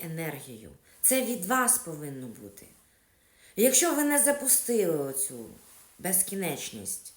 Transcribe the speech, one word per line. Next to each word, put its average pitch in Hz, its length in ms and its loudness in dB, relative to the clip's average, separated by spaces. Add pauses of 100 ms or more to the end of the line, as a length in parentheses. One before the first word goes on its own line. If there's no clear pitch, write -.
енергію. 151 680 -8 (320)
Це 262 220 4
від 208 200 -4
вас 247 340 2
повинно 143 480 -10
бути. 104 400 -16 (880)
Якщо 269 380 6
ви 294 100 2
не 294 140 2
запустили 254 800 2
оцю 131 480 -4 (520)
безкінечність 170 1200 -4